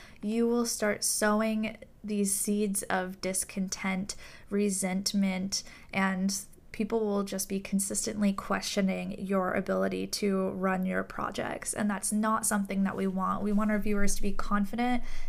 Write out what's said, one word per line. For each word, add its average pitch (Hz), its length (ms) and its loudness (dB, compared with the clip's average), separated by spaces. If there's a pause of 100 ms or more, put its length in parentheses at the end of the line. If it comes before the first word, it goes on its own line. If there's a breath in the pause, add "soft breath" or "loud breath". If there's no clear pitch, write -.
(240 loud breath)
you 226 240 2
will 240 180 2
start 208 380 -2
sowing 220 760 0 (260)
these 202 300 0
seeds 208 500 0
of 185 380 -4
discontent, 190 920 -4 (340 loud breath)
resentment, 196 1120 0 (320 loud breath)
and 190 460 0 (380)
people 220 220 0
will 202 240 2
just 190 260 -6
be 196 100 -2
consistently 202 720 0
questioning 190 880 -2
your 190 380 0
ability 190 500 0
to 190 440 0
run 185 360 0
your 185 160 -2
projects. - 720 -6
And 208 160 0
that's 196 220 -2
not 220 340 0
something 196 380 0
that 196 120 0
we 196 120 0
want. 185 340 -2
We 202 100 0
want 208 200 4
our 208 80 2
viewers 202 340 6
to - 80 2
be 202 100 6
confident 233 720 2 (280 loud breath)